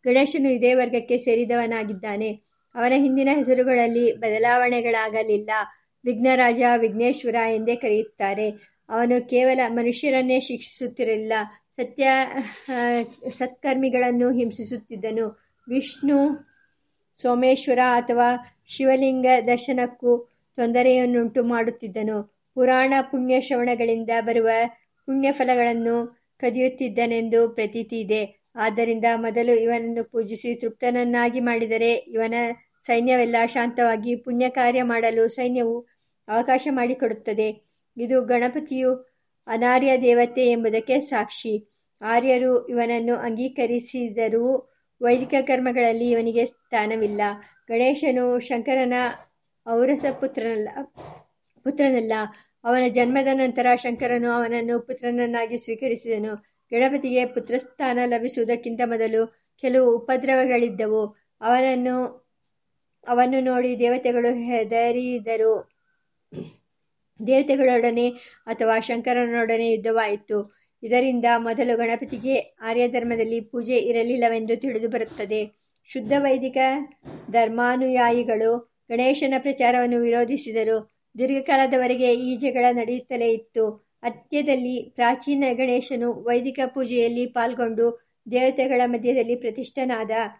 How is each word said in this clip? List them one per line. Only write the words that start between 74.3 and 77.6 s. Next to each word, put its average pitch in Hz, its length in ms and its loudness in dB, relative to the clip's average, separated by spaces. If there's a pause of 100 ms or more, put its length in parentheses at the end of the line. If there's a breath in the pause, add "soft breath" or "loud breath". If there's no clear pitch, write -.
ತಿಳಿದು 226 320 -4
ಬರುತ್ತದೆ. 214 800 -6 (180)
ಶುದ್ಧ 220 340 -4
ವೈದಿಕ 262 380 0 (760)
ಧರ್ಮಾನುಯಾಯಿಗಳು 240 1500 0 (140)